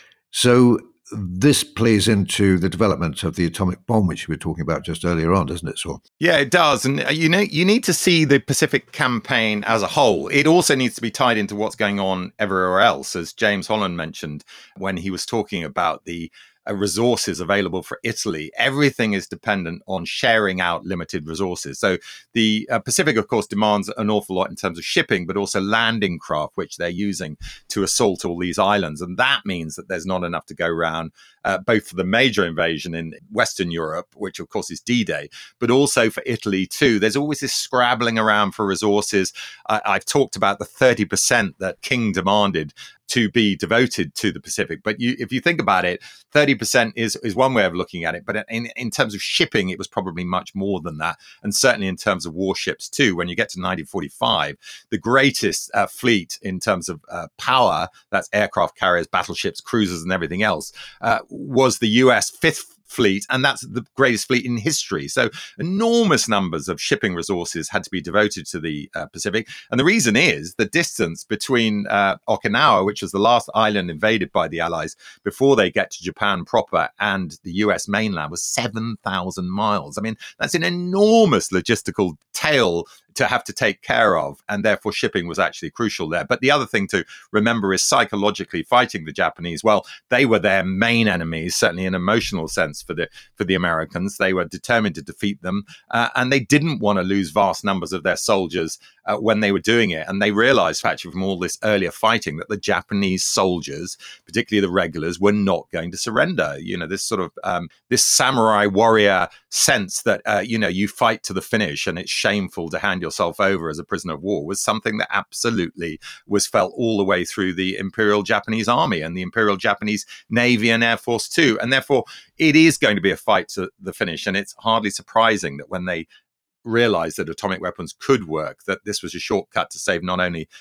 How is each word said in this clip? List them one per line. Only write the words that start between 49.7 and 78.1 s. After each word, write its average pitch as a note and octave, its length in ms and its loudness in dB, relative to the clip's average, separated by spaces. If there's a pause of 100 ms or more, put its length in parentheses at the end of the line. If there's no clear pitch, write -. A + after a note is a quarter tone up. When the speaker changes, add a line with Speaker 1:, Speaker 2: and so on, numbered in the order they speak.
Speaker 2:
was F#2+ 100 -10
probably F2+ 360 -6
much F2+ 320 -4
more G2 240 -2
than D#2 200 -10
that. E2 180 -4 (260)
And G#2 100 -4
certainly A2 340 2
in F#2 100 -4
terms F#2 280 -2
of E2 80 -10
warships F#2 560 -4
too, A2 260 2
when F2 120 -4
you F2 80 -8
get A2 140 -2
to F#2 100 -12
nineteen F2+ 260 -4
forty-five, D#2+ 720 -4 (340)
the A2 80 -2
greatest, - 760 0
uh, G#2 140 2
fleet A2+ 540 -2
in F#2 180 -8
terms F#2 300 -2
of, D#2+ 200 -10
uh, F2 180 -10 (100)
power, G2 520 2 (220)
that's F#2+ 200 -2
aircraft G2+ 460 0
carriers, F2 300 2
battleships, F2+ 540 -4
cruisers, F2 420 -2
and F2+ 100 -4
everything F2 300 -2
else, F2+ 280 -2 (300)
uh, A2+ 180 0 (100)
was B2+ 500 2
the A#2 100 0
U B2 220 6
S G#2 180 2
Fifth - 560 -2
Fleet, G2+ 440 0
and C3 160 -2
that's C3+ 160 0
the A2+ 240 -8 (100)
greatest B2+ 320 2
fleet B2+ 180 2
in A#2+ 120 -2
history. G2+ 500 -4
So A#2 220 0 (280)
enormous G#3 720 2
numbers F#2 400 -2
of F2 140 -6
shipping - 340 -2
resources E2+ 540 -4
had F#2+ 160 -4
to - 40 -18
be F2+ 120 -6
devoted G2 460 0
to F2 120 -8
the, D2+ 340 -8
uh, D#2+ 120 -8
Pacific. F#2+ 420 -6 (220)
And A#2+ 100 0
the C#3 60 2
reason D3 320 4
is F2 380 0
the A2 100 0
distance G2+ 580 -2
between, A2 640 0
uh, G2+ 300 2 (100)
Okinawa, A2+ 580 2
which G#2 160 -2
was G2 120 -6
the G2 40 -2
last A2+ 380 4
island G#2 340 2
invaded F#2+ 440 0
by E2 160 0
the E2 100 -6
Allies E2 380 -4 (260)
before C3+ 320 2
they G2 160 4
get G2 200 -2
to - 120 -16
Japan F#2 400 -2
proper, E2+ 460 0 (100)
and G2 440 -4
the F2 100 -10
U G#2 180 2
S - 160 -2
mainland G2 420 -2